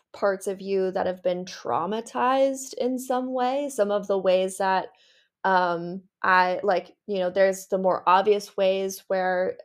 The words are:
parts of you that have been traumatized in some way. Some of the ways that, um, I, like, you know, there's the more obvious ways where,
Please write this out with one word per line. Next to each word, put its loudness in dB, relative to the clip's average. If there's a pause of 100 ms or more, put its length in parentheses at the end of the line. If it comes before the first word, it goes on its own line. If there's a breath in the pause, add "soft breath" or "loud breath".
(140)
parts -2
of -6
you -2
that -2
have -6
been -2
traumatized -2
in -2
some -4
way. -2
Some 0
of -2
the 0
ways 2
that, 0 (540 soft breath)
um, 0 (180)
I, 4
like, 0 (120)
you -4
know, -2
there's 2
the 0
more 2
obvious 4
ways 0
where, 0